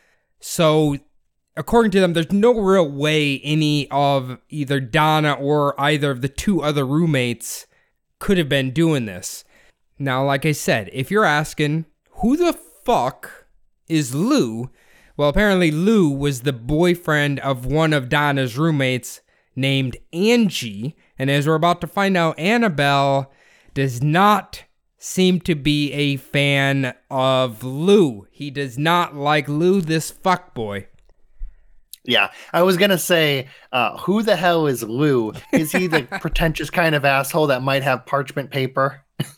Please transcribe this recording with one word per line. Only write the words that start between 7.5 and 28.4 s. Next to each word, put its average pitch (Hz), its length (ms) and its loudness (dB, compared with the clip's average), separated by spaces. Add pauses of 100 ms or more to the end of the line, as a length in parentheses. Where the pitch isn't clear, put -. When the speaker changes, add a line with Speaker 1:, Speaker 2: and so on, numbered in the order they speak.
Speaker 1:
could 196 180 0
have 156 120 0
been 135 220 0
doing 151 340 0
this. - 380 -12 (540)
Now, 135 280 -2
like 139 200 -2
I 156 80 2
said, 120 400 -2
if 131 180 -6
you're 214 140 2
asking, 151 600 -2 (360)
"Who 247 160 2
the 349 160 2 (320)
fuck - 640 -4 (420)
is 151 260 -2
Lou?" 139 540 0 (480)
Well, 147 120 2
apparently 180 420 2
Lou 180 380 4
was 139 320 -4
the 139 120 -2
boyfriend 147 880 0
of 127 240 -4
one 156 280 0
of 135 160 -2
Donna's 139 480 0
roommates 139 640 -2 (340)
named 135 420 0 (160)
Angie. 165 800 0 (220)
And 135 120 -2
as 143 180 0
we're 160 80 2
about 170 260 2
to 165 60 -8
find 196 300 0
out, 165 220 0
Annabelle 143 920 0 (420)
does 131 280 -2
not 190 640 2 (340)
seem 185 440 0
to 170 140 -2
be 147 380 0
a 143 240 0
fan 139 760 0 (160)
of 131 540 0
Lou. 139 680 2
He 143 200 -12